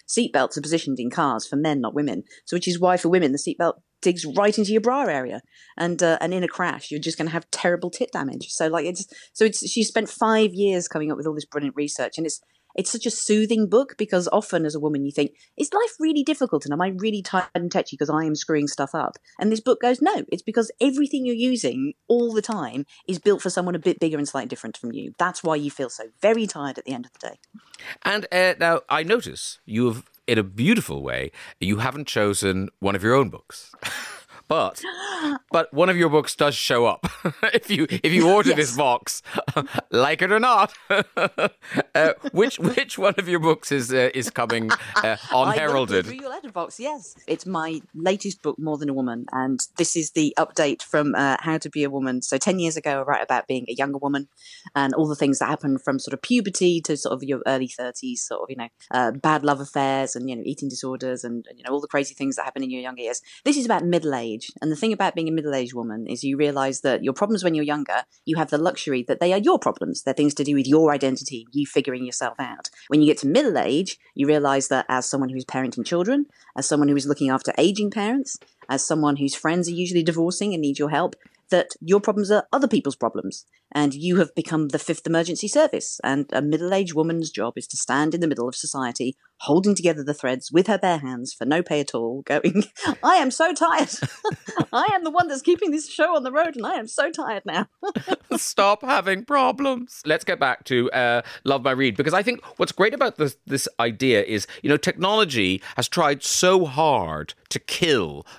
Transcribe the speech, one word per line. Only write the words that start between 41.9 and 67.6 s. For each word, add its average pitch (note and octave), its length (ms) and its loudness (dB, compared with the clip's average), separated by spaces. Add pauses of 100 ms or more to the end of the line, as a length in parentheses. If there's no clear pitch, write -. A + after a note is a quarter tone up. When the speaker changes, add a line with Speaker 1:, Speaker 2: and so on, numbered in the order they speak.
Speaker 2:
Uh, D#3 180 6 (200)
which, A3 260 2
which B3 400 0
one F#3+ 200 4
of F3+ 100 -4
your F3 100 2
books D#3 320 2
is, C3 220 0
uh, B2+ 220 4
is B2 160 -2
coming, A2+ 400 -2
uh, A2 60 4 (180)
Speaker 1:
<laughs> - 80 2
I A2 100 2
looked G#2 100 -4 (360)
Speaker 2:
unheralded? C3 480 2
Speaker 1:
through G#2+ 100 -10
your C4+ 140 -12
letterbox, A3+ 500 -10
yes. C4+ 340 -8 (120)
It's - 180 -6
my D#3+ 360 -4 (140)
latest F#3+ 480 -2
book, D3 160 -4
More D3+ 200 -4
Than D3 100 -4
a C#3 60 -2
Woman, B2 380 -4
and C3 280 -2 (160)
this - 180 0
is D#3+ 180 -4
the D3+ 260 0
update D#3 440 0
from, D3 320 0
uh, C3 260 2
How D#3+ 180 -2
to D3+ 100 -8
Be D3 160 -2
a C#3 60 -2
Woman. C3 320 -4
So C3+ 160 -2
ten F#3+ 200 0
years E3 200 -2
ago, C#3+ 220 -2
I - 20 -4
wrote C3+ 200 0
about B2+ 240 0
being B2+ 220 -4
a A#2 60 -8
younger C#3 240 -4
woman C#3+ 300 -2 (460)
and C#3 200 2
all D#3 120 2
the D3+ 100 -2
things C#3 220 2
that C3+ 100 0
happen C#3+ 300 -2
from C3+ 200 -2
sort - 160 -8
of C3 80 -12
puberty F#3+ 600 2
to D#3 140 -2
sort - 160 -6
of B2+ 100 -6
your C3+ 240 0
early C3 220 0
thirties, B2 580 -8
sort - 160 -6
of, - 80 -8
you C3 60 -10
know, A#2 120 -10 (220)
uh, B2 220 2
bad D3 320 0
love C#3+ 160 2
affairs C3+ 560 -2
and, B2 140 -6
you B2 60 -8
know, A2+ 100 -10
eating C#3 240 -6
disorders B2+ 540 -8
and, A#2 240 -8
and, B2 100 -20
you B2+ 60 -20
know, B2 80 -8
all C#3+ 80 0
the D3 80 -8
crazy C#3+ 260 -2
things C3+ 220 -4
that - 80 -4
happen C3+ 180 -6
in C3 80 -6
your B2+ 120 -8
younger B2+ 200 -10
years. A#2 180 -6 (240)
This C#4+ 140 2
is B3 80 -2
about G3 180 2
middle E3 300 2
age. A#2 260 -6 (180)
And D#3 100 -2
the D#3 60 -2
thing A3+ 160 0
about G3 220 0
being E3 140 -2
a D#3+ 40 -2
middle-aged C#3 420 -2
woman A2+ 320 -8
is B2 180 -8
you C#3 120 0
realise C#3 440 0
that C3 220 0
your C3 100 0
problems G3+ 320 0
when E3+ 100 2
you're D3+ 100 0